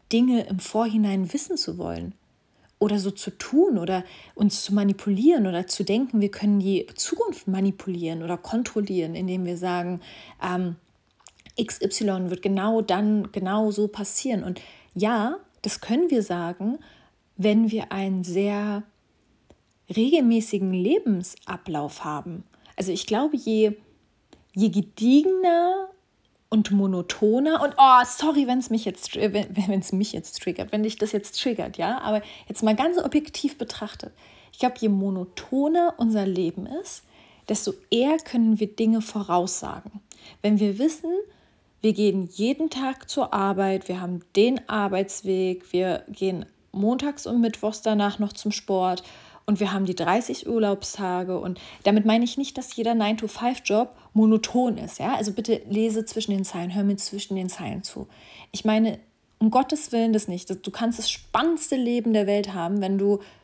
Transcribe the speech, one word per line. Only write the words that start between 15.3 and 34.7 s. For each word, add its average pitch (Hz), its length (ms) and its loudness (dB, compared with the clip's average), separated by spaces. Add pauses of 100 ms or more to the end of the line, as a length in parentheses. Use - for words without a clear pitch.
das - 200 -4
können 311 280 2
wir 240 140 2
sagen, 180 560 -4 (560)
wenn 214 340 4
wir 220 220 -4
einen 190 320 -2
sehr 202 600 -2 (1080)
regelmäßigen 226 800 2
Lebensablauf 185 1300 -2
haben. 156 400 -8 (320)
Also 185 160 -2
ich 190 120 -4
glaube, 285 300 0
je, 214 400 2 (800)
je 202 140 4
gediegener 349 1200 2 (600)
und 214 220 2
monotoner 202 880 2
und, 285 160 0
oh, 254 280 10
sorry, 285 420 2
wenn's 247 220 0
mich 220 160 0
jetzt - 260 -6
tr-, 202 220 0
wenn, 208 160 0
<laughs> 190 180 -2
wenn's 196 240 0
mich 202 220 0
jetzt - 280 -10
triggert, 180 300 -6
wenn 214 120 0
dich 214 120 -2
das 214 160 -2
jetzt - 300 -4
triggert, 208 360 -4
ja, 185 220 -2
aber 214 220 -2 (260)
jetzt - 160 -4
mal 220 120 4
ganz 330 220 0
objektiv 302 600 -2
betrachtet, - 560 -10 (400)
ich - 60 -18
glaub, 247 180 0